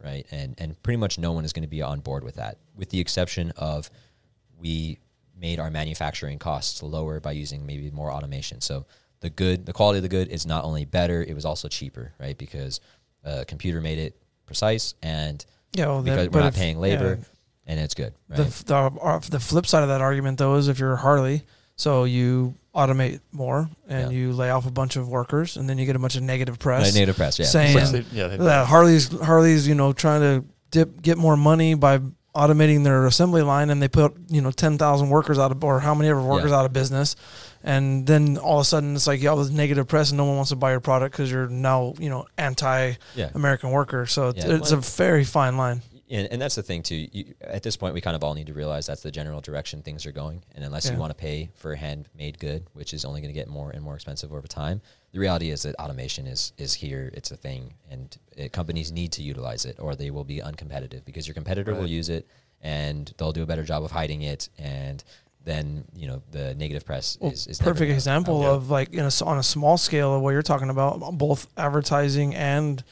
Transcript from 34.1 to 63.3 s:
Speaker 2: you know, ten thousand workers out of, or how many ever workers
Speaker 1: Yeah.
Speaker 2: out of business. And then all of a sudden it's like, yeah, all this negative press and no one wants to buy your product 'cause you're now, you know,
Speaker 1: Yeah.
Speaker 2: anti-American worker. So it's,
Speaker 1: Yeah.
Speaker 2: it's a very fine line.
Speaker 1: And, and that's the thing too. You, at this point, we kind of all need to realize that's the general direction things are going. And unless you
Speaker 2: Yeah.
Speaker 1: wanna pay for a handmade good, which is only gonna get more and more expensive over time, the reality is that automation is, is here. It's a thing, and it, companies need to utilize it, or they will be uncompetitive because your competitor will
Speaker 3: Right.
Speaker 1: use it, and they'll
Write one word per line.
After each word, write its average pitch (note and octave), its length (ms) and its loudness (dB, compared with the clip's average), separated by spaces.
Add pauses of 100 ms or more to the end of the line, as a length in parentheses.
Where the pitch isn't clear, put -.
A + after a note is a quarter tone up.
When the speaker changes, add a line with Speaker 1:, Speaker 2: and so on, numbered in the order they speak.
Speaker 2:
you D3+ 140 2
know, C3 80 2
ten D3+ 260 2
thousand C#3+ 320 4
workers D3 300 4
out C3+ 140 4
of, C3+ 120 -2
or C3+ 160 4
how D3 140 2
many D3+ 160 4
ever C#3 120 4
workers C#3 280 2
Speaker 1:
Yeah. C#3+ 80 4
Speaker 2:
out C3 80 4
of C3 80 -2
business. C3+ 420 0 (480)
And C3+ 420 2
then D3 320 6
all D3+ 200 4
of C#3+ 40 4
a - 20 4
sudden D3 300 2
it's C#3 140 0
like, C#3 140 0
yeah, D3 80 4
all D3+ 80 2
this C#3 120 0
negative C#3+ 380 2
press D3+ 220 2
and C#3+ 80 0
no C#3+ 60 2
one C#3 120 2
wants C3+ 140 0
to C#3 60 -2
buy C3 140 2
your C3 100 2
product C3 360 0
'cause C3+ 140 -2
you're C3 180 -2
now, B2+ 500 0
you D#3+ 120 -4
know, C3 160 -6 (120)
Speaker 1:
Yeah. E3 60 -2 (720)
Speaker 2:
anti-American C3 540 0
worker. C3 360 0
So C3 220 0
it's, F#2+ 160 -4
Speaker 1:
Yeah. E3 120 2
Speaker 2:
it's D3+ 160 0
a D#3 40 6
very D3+ 480 2
fine C3 320 0
line. B2 260 -2 (260)
Speaker 1:
And, G#2 220 -4
and B2 100 -6
that's C#3+ 140 -2
the G#2+ 80 -4
thing E2+ 220 -6
too. D#2 260 -6
You, - 300 -14
at - 240 -10
this A2+ 120 -4
point, F2+ 160 -4
we E2+ 80 -6
kind E2+ 140 -4
of D#2 80 -4
all D2+ 120 -2
need D2+ 120 -10
to D2+ 80 -16
realize D2 320 -6
that's D2 160 -10
the D2+ 80 -10
general D2+ 300 -10
direction D2 420 -10
things D2+ 240 -14
are C#2+ 60 -12
going. D2+ 320 -12 (100)
And D2 100 -14
unless D2 220 -6
you E2+ 60 -2
Speaker 2:
Yeah. E2+ 60 -4
Speaker 1:
wanna D#2 160 -6
pay D#2 420 -8
for D#2 160 -12
a D2 40 -8
handmade D2 640 -12
good, D#2 260 -8 (100)
which D2 200 -14
is D2+ 100 -8
only C#2+ 160 -8
gonna D2 120 -12
get D2 160 -10
more D2 220 -10
and D2 120 -12
more D2 140 -12
expensive D2 360 -14
over C#2+ 140 -12
time, D#2+ 340 -6 (320)
the F#2+ 60 -10
reality F2 320 0
is C#2+ 120 -6
that D2 140 -8
automation C2+ 520 -10
is, - 300 -6
is - 160 -6
here. - 400 -8
It's - 180 -12
a - 40 -16
thing, C2 380 -14 (160)
and C2 260 -16 (200)
it, C#2 160 -12
companies E2 400 -6
need E2+ 200 -6
to D#2+ 100 -10
utilize B1+ 420 -8
it, C2 160 -10
or D2 160 -6
they C#2+ 140 -8
will C#2+ 140 -8
be C#2+ 140 -10
uncompetitive C#2 640 -12
because D2 220 -12
your D2+ 80 -12
competitor F#2+ 400 -4
will G2+ 60 -4
Speaker 3:
Right. F2 100 -4
Speaker 1:
use E2 180 -4
it, E2 200 -6 (320)
and D2 560 -6
they'll D#2+ 160 -4